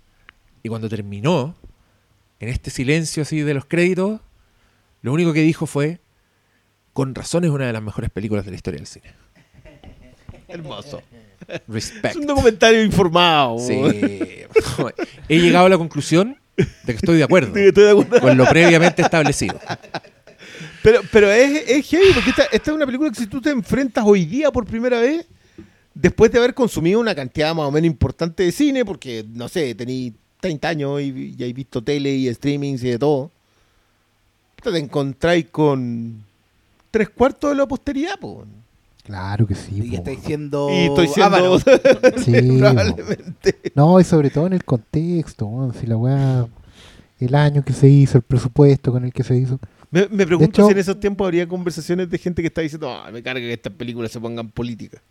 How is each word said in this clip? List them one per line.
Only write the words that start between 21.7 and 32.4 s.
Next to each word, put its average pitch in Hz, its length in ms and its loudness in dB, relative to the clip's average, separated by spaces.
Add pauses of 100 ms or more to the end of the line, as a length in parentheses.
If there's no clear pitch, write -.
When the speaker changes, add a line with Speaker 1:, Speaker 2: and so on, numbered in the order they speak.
Speaker 2:
heavy, 370 260 4
porque 233 160 -2
esta, 277 140 2
esta 277 260 -2
es 311 60 -2
una 302 100 -2
película 262 240 -4
que 214 60 -12
si 233 100 -6
tú 247 140 -10
te 302 100 -2
enfrentas 247 560 -2
hoy 202 180 4
día 269 260 -2
por 247 160 -4
primera 233 340 -2
vez, 302 260 0 (680)
después 180 380 4
de 240 60 2
haber 247 160 2
consumido 190 460 0
una 220 140 -2
cantidad 151 400 -4
más 156 120 -2
o 139 40 -4
menos 156 160 2
importante 170 580 -2
de 170 80 0
cine, 269 320 0
porque, 127 440 -10
no 117 200 -12
sé, 139 260 -4
tení 123 400 -8 (260)
treinta 156 280 -6
años 143 340 -4
y, 139 340 -10
y 127 60 -10
hay 123 100 -8
visto 127 300 -10
tele 139 320 -2
y 131 180 -2
streamings 143 520 -6